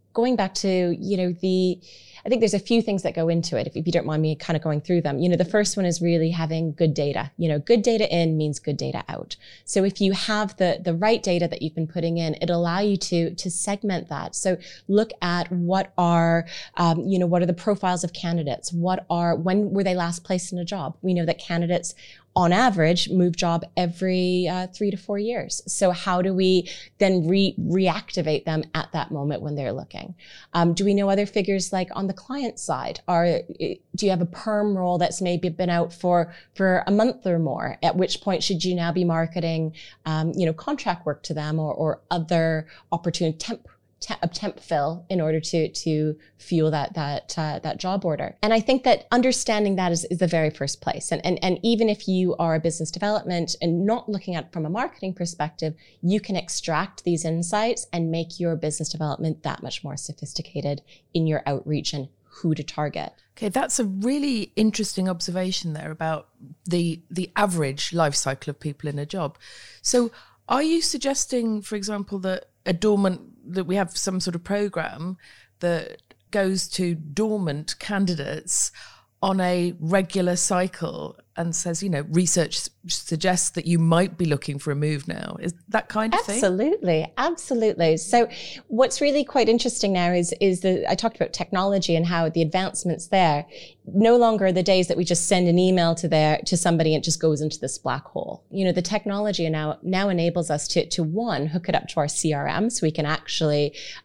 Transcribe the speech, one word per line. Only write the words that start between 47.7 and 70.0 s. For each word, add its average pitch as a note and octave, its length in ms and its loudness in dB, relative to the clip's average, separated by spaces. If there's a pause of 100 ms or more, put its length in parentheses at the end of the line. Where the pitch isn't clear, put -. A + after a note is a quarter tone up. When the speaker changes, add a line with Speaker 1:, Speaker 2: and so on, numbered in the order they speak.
Speaker 1:
job F#3+ 260 -4
order? D#3 380 -4
And G#3+ 100 2
I A3+ 80 4
think B3+ 240 2
that - 260 4
understanding A3+ 640 2
that F#3 140 2
is, E3+ 160 0
is F3+ 120 -2
the F3+ 80 2
very D#3+ 240 2
first - 320 -6
place. - 300 -4
And, D#3 120 -2
and, F3+ 180 0
and F#3 200 2
even A3+ 260 4
if G#3 180 -2
you F#3 300 2
are E3 180 2
a D#3+ 60 2
business D#3+ 300 -2
development F3 720 -2
and E3+ 240 2
not A#3 200 0
looking G3 280 -4
at D#3 100 -4
it - 80 -20
from D#3+ 140 -4
a D3+ 40 -4
marketing G3 440 -6
perspective, D#3+ 600 -4 (280)
you G3 180 2
can G3 160 -4
extract - 680 -4
these E3+ 200 0
insights F3 640 -2
and E3+ 200 -2
make E3 280 -4
your E3+ 160 0
business D#3 360 -4
development D#3 540 -4
that - 180 -6
much - 200 -10
more C#3+ 140 -8
sophisticated C#3+ 880 -8 (320)
in E3 120 2
your D#3 200 0
outreach C#3+ 480 -4
and C#3+ 140 -8 (160)
who - 300 -2
to D#3 80 -6
target. C#3+ 520 -6 (200)
Speaker 2:
Okay, A3 140 -4
that's C4 300 0
a B3+ 60 0
really A#3 720 -2
interesting G#3 520 0
observation F#3 640 -4
there D3+ 180 -8
about D#3+ 380 -4 (380)
the, E3+ 340 0 (100)
the F3 240 -6
average E3+ 600 0
life D#3 200 2
cycle C3+ 360 -4
of C#3 100 -10
people D3 300 -8
in C#3+ 80 -6
a D3 80 -6
job. E3 320 -6 (420)
So A#3+ 300 2 (400)